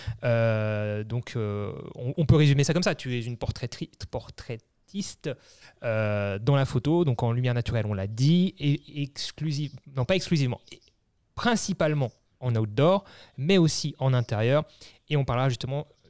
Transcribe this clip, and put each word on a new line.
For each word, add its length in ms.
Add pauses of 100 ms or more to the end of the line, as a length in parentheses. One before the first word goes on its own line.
(260)
Euh, 800
donc, 320
euh, 340 (240)
on, 220
on 80
peut 100
résumer 300
ça 80
comme 100
ça. 120
Tu 200
es 60
une 160
portraitri-, 520 (220)
portraitiste, 1160 (540)
euh, 560
dans 180
la 80
photo, 400
donc 180
en 80
lumière 220
naturelle, 320
on 80
l'a 140
dit, 520
et 440
exclusive, 680 (240)
non, 80
pas 120
exclusivement, 440 (140)
et 80 (540)
principalement 760 (300)
en 140
outdoor, 480 (340)
mais 200
aussi 420
en 140
intérieur. 520 (440)
Et 80
on 80
parlera 240
justement 380 (220)